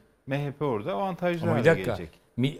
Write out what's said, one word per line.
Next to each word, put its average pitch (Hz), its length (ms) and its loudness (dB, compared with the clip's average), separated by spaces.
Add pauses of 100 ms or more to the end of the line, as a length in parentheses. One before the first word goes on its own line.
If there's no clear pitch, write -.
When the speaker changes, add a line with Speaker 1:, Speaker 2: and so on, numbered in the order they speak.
(280)
Speaker 1:
M 139 180 -2
H 143 60 -4
P 147 140 -6
orada 131 280 -2
avantajlı 180 540 -2
Speaker 2:
Ama - 40 2
bir - 80 4
Speaker 1:
hale - 60 2
Speaker 2:
dakika. 117 260 4
Speaker 1:
gelecek. 87 180 -6 (280)
Speaker 2:
Mi-, 127 220 0